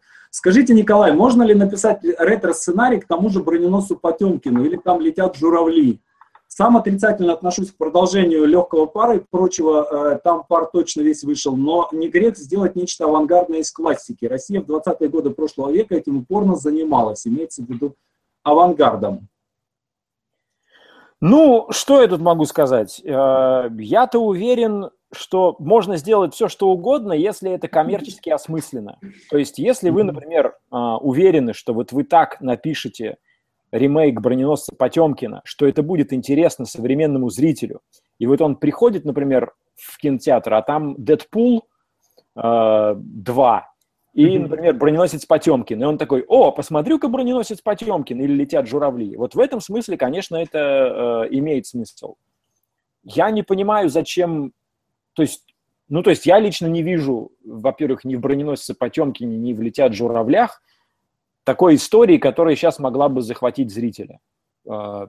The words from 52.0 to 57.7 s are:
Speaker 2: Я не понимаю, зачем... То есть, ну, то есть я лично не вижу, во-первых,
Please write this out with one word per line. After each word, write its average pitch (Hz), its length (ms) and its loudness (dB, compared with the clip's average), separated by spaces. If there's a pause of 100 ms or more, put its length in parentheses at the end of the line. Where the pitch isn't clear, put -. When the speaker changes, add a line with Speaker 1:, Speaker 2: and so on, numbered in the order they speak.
Speaker 2:
Я - 280 0
не 214 120 -2
понимаю, 196 460 0
зачем... 160 640 -2 (640)
То 160 80 -2
есть, - 320 -8 (340)
ну, 156 140 -4
то 202 80 6
есть - 160 0
я 190 120 8
лично 190 280 -2
не 165 160 -2
вижу, 139 480 -4 (140)
во-первых, 127 600 -4